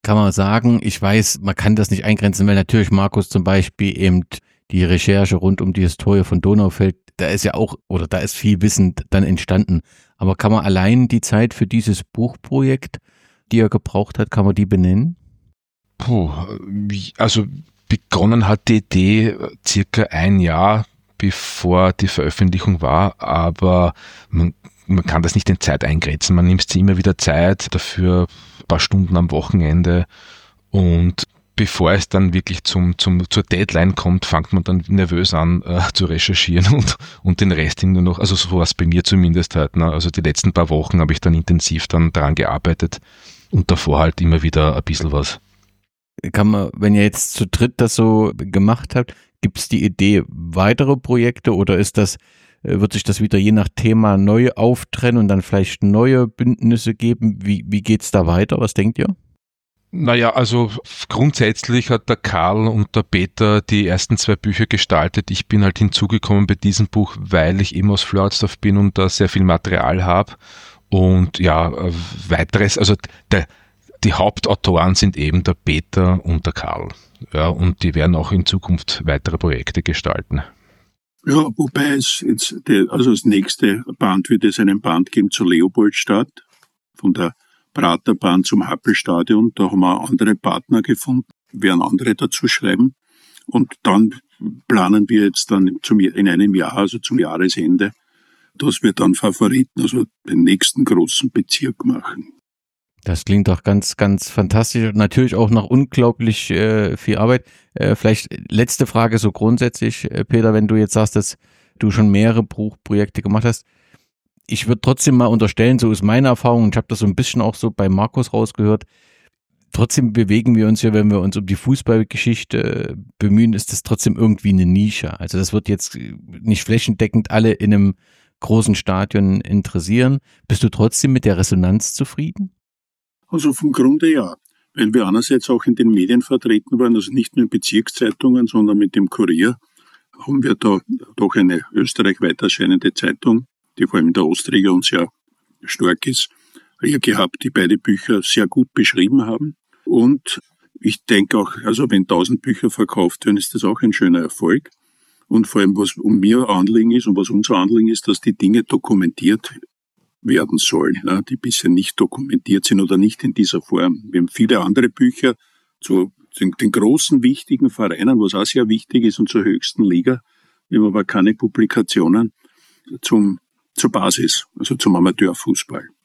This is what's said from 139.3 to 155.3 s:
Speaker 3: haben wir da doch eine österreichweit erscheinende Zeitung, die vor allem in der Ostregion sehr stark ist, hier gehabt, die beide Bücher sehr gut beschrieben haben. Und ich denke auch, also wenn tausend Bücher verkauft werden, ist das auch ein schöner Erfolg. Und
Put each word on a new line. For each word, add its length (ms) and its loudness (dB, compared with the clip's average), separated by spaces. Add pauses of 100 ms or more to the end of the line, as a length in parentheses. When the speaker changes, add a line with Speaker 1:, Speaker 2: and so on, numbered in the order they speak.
Speaker 3:
haben 240 -2
wir 120 0
da 240 0 (360)
doch 220 -2
eine 240 2 (140)
österreichweit 640 -2
erscheinende 540 0
Zeitung, 500 -2 (340)
die 80 0
vor 120 -2
allem 100 2
in 60 2
der 100 2
Ostregion 560 0
sehr 280 -2 (540)
stark 440 -4
ist, 240 -4 (500)
hier 200 0
gehabt, 440 -2
die 60 -4
beide 260 2
Bücher 460 -2
sehr 240 0
gut 260 -2
beschrieben 540 2
haben. 300 -6 (280)
Und 560 0 (400)
ich 240 -4
denke 320 0
auch, 180 -2 (100)
also 260 -2
wenn 160 2
tausend 340 0
Bücher 300 -2
verkauft 560 -2
werden, 100 2
ist 180 -6
das 80 -4
auch 200 -2
ein 100 2
schöner 280 2
Erfolg. 500 -4 (560)
Und 200 2